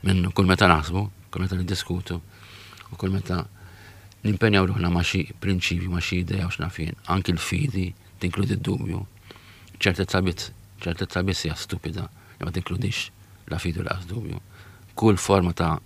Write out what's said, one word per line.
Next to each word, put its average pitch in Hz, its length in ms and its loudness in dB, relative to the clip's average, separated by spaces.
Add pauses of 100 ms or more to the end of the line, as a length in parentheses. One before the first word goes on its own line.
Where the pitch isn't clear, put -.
Minnu, 92 320 2
kull 95 120 6
meta 92 200 6
naħsbu, 85 380 4 (240)
kull 90 140 -4
meta 95 120 -2
niddiskutu, 90 640 -4 (720)
u - 80 -14
kull 95 160 0
meta 92 300 -2 (800)
nimpenjaw 104 420 4
ruħna 90 240 2
ma' 87 140 4
xi 92 160 0 (180)
prinċipji, 90 480 0
ma' 90 160 -2
xi 90 200 -2
idea 90 240 -2
u - 40 -4
x'naf - 280 -6
jien. 80 160 -4 (160)
Anki 92 200 2
l-fidi 92 540 -2 (340)
tinkludi 98 380 0
d-dubju. 98 460 -2 (760)
Ċertezza 92 440 2
biss, 87 260 -4 (320)
ċertezza 87 420 -4
biss 95 220 -2
hija 78 100 -2
stupida, - 520 -6 (300)
li - 80 -6
ma 85 60 -4
tinkludix - 560 -4 (420)
la 87 80 -4
fidi 85 220 -2
u - 60 -4
laqas 90 240 -6
dubju. - 300 -6 (580)
Kull 107 180 8
forma 90 400 4
ta' 82 280 0